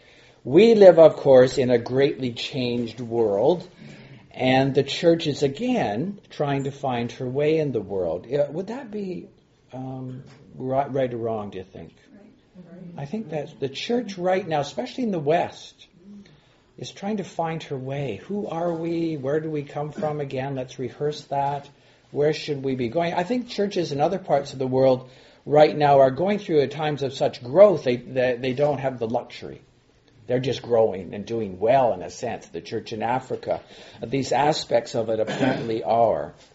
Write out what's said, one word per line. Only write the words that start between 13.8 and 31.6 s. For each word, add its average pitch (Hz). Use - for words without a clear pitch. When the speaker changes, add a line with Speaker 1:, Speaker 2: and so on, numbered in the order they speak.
Speaker 1:
right 185
now, 151
especially 254
in 214
the 175
West, -
is 131
trying 202
to 185
find 160
her 139
way. 135
Who 202
are 170
we? 165
Where 139
do 160
we 151
come 147
from 151
again? 135
Let's 131
rehearse 147
that. 139
Where 147
should 143
we 135
be 123
going? 170
I 180
think 240
churches 196
in 139
other 170
parts 143
of 131
the 131
world 131
right 147
now 143
are 131
going 185
through 147
times 151
of 127
such 131
growth, 156
they, 123
they, 127
they 127
don't 143
have 131
the 117
luxury. 117
They're 127
just 127
growing 101
and 101
doing 104